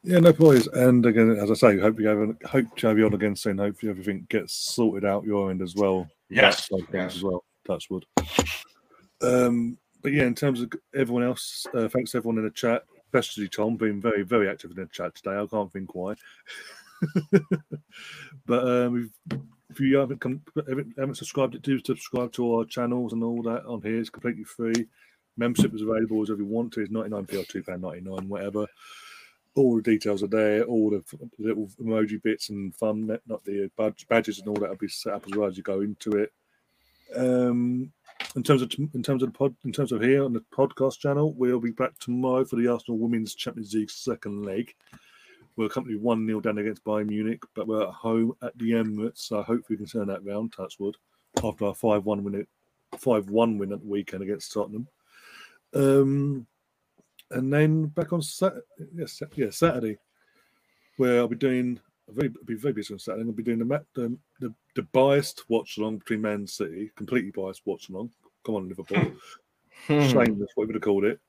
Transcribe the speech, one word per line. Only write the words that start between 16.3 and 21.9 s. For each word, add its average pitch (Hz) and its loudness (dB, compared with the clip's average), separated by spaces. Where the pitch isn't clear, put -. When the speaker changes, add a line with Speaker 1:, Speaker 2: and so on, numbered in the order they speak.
Speaker 1:
<laughs> 151 -2
But, 123 2
um, 123 2
we've, 120 -6
if - -20
you 135 4
haven't 135 0
come, 131 -4
haven't, 135 -4
haven't 135 -4
subscribed, 123 -2
do 139 0
subscribe 123 -4